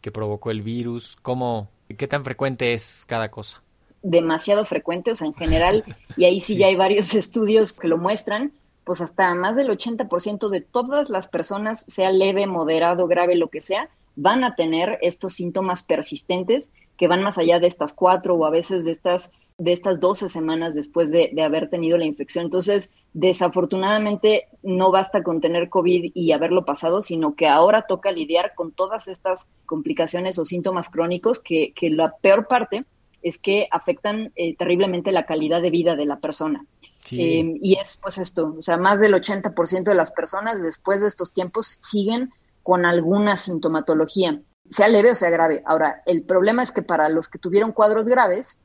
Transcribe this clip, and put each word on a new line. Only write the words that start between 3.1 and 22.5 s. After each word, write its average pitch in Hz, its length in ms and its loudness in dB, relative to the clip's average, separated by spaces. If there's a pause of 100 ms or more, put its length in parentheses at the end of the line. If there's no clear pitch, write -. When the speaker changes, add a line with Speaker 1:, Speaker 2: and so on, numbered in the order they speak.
Speaker 1:
cosa? - 300 -16 (400)
Speaker 2:
Demasiado 170 640 0
frecuente, 175 460 -4
o 226 40 -4
sea, 160 120 -8
en - 60 -6
general, 175 520 2
Speaker 1:
<laughs> - 320 -18
Speaker 2:
y 180 80 6
ahí 185 160 6
sí 214 120 -4
Speaker 1:
Sí. 180 60 -2
Speaker 2:
ya 190 80 6
hay 190 80 4
varios 190 380 2
<laughs> - 20 0
estudios 220 580 2
que - 140 -6
lo 165 100 2
muestran, 208 560 -4 (320)
pues 180 160 -6
hasta 175 340 0
más 190 200 -2
del 269 140 2
ochenta 220 380 -4
por 180 140 -2
ciento 208 280 -6
de 190 120 -2
todas 277 480 -2
las 190 180 -6
personas, 214 600 -6
sea 190 240 0
leve, 190 360 2
moderado, 170 600 0
grave, 175 280 2
lo 170 140 0
que 156 120 -10
sea, 226 280 -6 (260)
van 214 280 2
a 247 120 -2
tener 170 460 -2
estos 175 340 -2
síntomas 180 480 -4
persistentes 180 840 -2 (280)
que 180 100 2
van 180 160 2
más 196 140 -4
allá 170 220 4
de 170 80 4
estas 147 260 -2
cuatro 185 420 2
o 160 100 2
a 151 40 2
veces 170 340 -2
de 165 80 -4
estas, 180 400 -4 (260)
de 175 140 0
estas 175 300 0
doce 190 260 0
semanas 160 480 -4
después 147 360 -2
de, 165 220 4
de 156 100 0
haber 151 260 -2
tenido 170 280 0
la 170 80 0
infección. 151 400 -6
Entonces, 185 440 -2 (640)